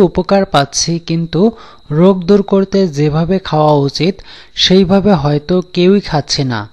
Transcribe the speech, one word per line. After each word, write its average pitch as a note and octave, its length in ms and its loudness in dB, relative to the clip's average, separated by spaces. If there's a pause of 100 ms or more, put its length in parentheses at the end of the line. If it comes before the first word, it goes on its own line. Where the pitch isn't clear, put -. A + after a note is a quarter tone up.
উপকার G3 340 -2 (100)
পাচ্ছি, C#3+ 400 -2 (140)
কিন্তু E3 340 -4 (500)
রোগ F3+ 340 4
দূর G3 180 2
করতে G3 360 -2 (100)
যেভাবে D3+ 520 -2
খাওয়া D3+ 400 0
উচিত C#3+ 340 -2 (420)
সেইভাবে G3 580 2
হয়তো D3 400 -2 (180)
কেউই F#3 280 2
খাচ্ছে - 440 -4
না A#2+ 160 -4 (120)